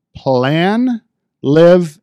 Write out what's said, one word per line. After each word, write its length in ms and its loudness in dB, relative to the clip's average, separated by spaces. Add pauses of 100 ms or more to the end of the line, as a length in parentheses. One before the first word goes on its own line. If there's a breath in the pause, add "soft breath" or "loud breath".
(160)
plan, 880 -4 (400)
live, 600 2